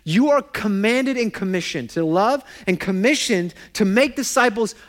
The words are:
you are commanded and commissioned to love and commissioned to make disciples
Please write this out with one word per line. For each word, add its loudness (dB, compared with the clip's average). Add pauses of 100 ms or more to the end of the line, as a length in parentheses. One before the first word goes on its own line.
you 2
are 2
commanded -2
and -2
commissioned -4
to -2
love 0 (220)
and 0
commissioned 0 (200)
to 2
make 2
disciples 0 (160)